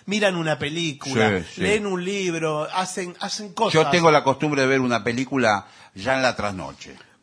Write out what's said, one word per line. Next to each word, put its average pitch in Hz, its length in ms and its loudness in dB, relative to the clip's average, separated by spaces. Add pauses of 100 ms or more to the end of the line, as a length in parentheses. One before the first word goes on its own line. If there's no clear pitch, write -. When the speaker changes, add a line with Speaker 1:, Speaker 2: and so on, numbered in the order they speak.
Speaker 1:
miran 196 280 2
una 160 240 0
película, 139 800 0
Speaker 2:
Sí, 85 60 -8 (100)
sí. - 60 -6
Speaker 1:
leen 208 240 0
un 180 180 -4
libro, 165 600 -4
hacen, 180 580 -6
hacen 202 320 -10
cosas. 208 200 0
Speaker 2:
Yo 156 160 4
tengo 165 220 6
la 147 140 6
costumbre 139 380 2
de 131 40 4
ver 135 140 4
una 120 200 0
película 120 640 0 (280)
ya 113 200 -2
en 131 60 0
la 120 140 2
trasnoche. 92 640 -8 (260)